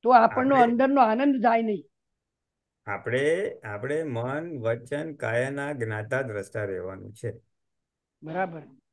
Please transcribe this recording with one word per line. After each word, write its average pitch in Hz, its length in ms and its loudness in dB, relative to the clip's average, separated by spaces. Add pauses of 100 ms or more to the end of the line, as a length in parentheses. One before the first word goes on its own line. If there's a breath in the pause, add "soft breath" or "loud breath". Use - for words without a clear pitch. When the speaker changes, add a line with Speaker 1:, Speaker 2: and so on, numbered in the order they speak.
Speaker 1:
તો 233 60 4
આપણનો 254 440 6
Speaker 2:
આપણે 254 80 8
Speaker 1:
અંદરનો 262 380 4
આનંદ 247 420 4
જાય 226 200 4
નહીં. 208 220 -4 (1000)
Speaker 2:
આપણે, 135 640 -2 (120)
આપણે 127 400 -6
મન, 139 460 -6 (100)
વચન, 123 540 -6
કાયાના 135 580 -4
જ્ઞાતા 110 500 -4
દ્રષ્ટા 107 420 -8
રહેવાનું 95 480 -10
છે. 110 200 -10 (920)
Speaker 1:
બરાબર. 165 400 -8 (300)